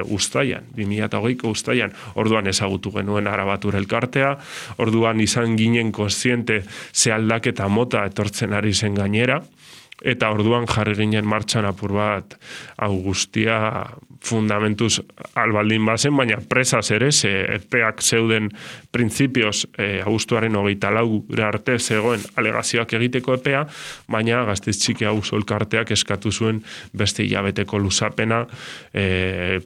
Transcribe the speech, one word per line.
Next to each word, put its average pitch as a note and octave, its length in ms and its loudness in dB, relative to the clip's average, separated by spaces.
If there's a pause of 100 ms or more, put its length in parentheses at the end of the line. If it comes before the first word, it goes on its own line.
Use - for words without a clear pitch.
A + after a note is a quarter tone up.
uztaian, G#2 580 -2 (120)
bi G#2+ 100 -4
mila G#2+ 200 0
eta G#2+ 140 -2
hogeiko A#2 300 -2
uztaian. A2 420 0 (240)
Orduan A2 320 2
ezagutu G2 440 -2
genuen G2+ 360 -2
Arabatur G2 480 0
elkartea, B2 640 0 (400)
orduan A2+ 420 4
izan A2+ 380 2
ginen A2+ 340 2
kontziente A2 720 0 (300)
ze - 180 2
aldaketa A2 560 0
mota A2 380 2
etortzen G2+ 480 -2
ari G2+ 200 0
zen G2+ 220 0
gainera, A2 460 0 (600)
eta A2+ 260 0
orduan A2 380 2
jarri G#2+ 280 0
ginen G#2+ 300 2
martxan G#2+ 400 0
apur G2 280 -2
bat G#2 440 -2 (400)
hau G2+ 240 -2
guztia G#2+ 840 -2 (340)
fundamentuz G#2+ 800 0 (360)
albaldin A2 500 2
bazen, B2 320 2
baina A2+ 200 2 (120)
presaz B2 420 2
ere, A#2+ 200 2
ze G2 340 2 (100)
epeak A2 460 -2
zeuden A2+ 480 2 (420)
printzipioz, A#2+ 760 2 (100)
eh, G2 260 -2
abuztuaren A2 520 2
hogeita G2+ 360 0
laura A2 560 0
arte A2 320 0
zegoen A2+ 400 2 (160)
alegazioak A#2 580 0
egiteko B2 420 0
epea, C#3+ 320 0 (400)
baina A2+ 380 2
Gasteiz G2+ 340 -2
Txiki - 260 0
Auzo G#2+ 320 0
elkarteak G#2+ 540 -2
eskatu G#2 400 0
zuen A2 320 0 (280)
beste G2+ 320 0
hilabeteko G2+ 560 0
luzapena, A2+ 640 0 (480)
eh, F#2 720 0